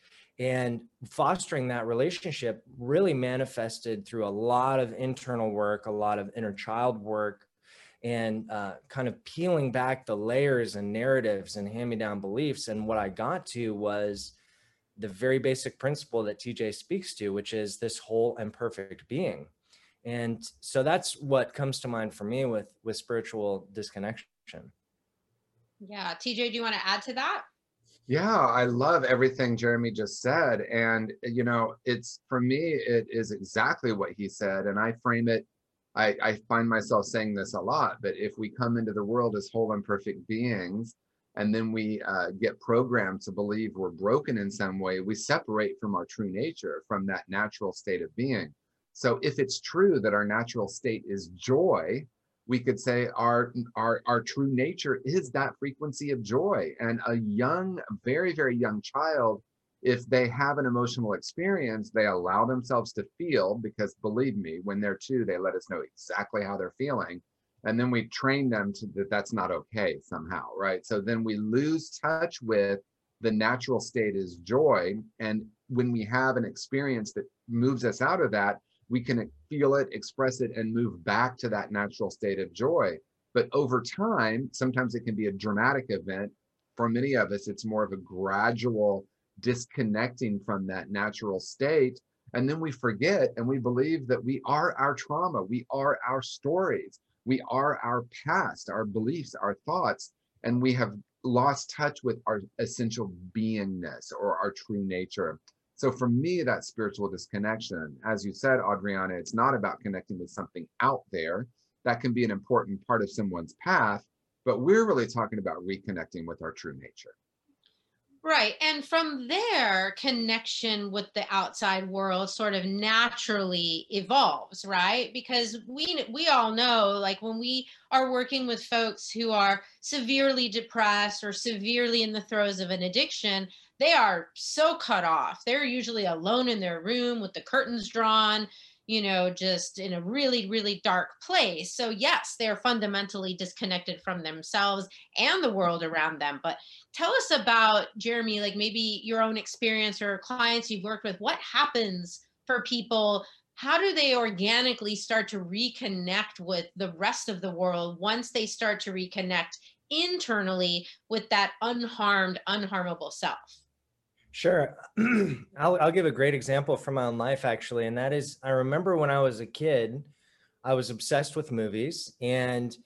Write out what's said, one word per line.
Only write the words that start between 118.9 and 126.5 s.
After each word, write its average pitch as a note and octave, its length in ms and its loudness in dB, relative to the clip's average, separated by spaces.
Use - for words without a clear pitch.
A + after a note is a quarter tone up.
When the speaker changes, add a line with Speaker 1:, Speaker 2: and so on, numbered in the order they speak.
Speaker 2:
there, B3 720 2
connection A3+ 920 -2
with G3+ 240 -4
the G#3 160 -2
outside F#3+ 580 0
world F#3+ 400 0
sort G#3 240 -2
of F#3 120 0
naturally G3 1200 0
evolves, G3 760 2
right? G3 480 2
Because A#3+ 460 -2
we, D4+ 460 -4
we D#4+ 140 0
all A#3+ 240 6